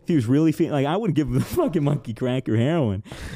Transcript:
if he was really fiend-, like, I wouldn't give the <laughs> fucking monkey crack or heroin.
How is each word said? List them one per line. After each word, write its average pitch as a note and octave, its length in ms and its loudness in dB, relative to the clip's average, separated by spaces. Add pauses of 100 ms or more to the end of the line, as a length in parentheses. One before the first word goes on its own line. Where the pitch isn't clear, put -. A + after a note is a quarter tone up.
if - 60 -8
he F3+ 80 2
was A#2 100 2
really D3 260 4
fiend-, D#3 200 -2
like, C#3 140 2
I D#3+ 120 0
wouldn't G#3+ 180 0
give C#3+ 140 0
the B2+ 100 0
<laughs> - 180 -4
fucking F3+ 240 0
monkey C#3+ 300 -2
crack B2+ 360 -4
or A2 80 0
heroin. A#2 460 0 (340)